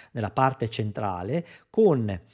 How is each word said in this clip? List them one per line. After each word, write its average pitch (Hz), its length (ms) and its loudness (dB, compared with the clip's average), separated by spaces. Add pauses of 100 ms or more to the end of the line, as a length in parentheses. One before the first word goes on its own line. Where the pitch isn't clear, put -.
(120)
nella 107 180 -4
parte 127 400 0
centrale 107 760 -4 (260)
con 120 500 2 (120)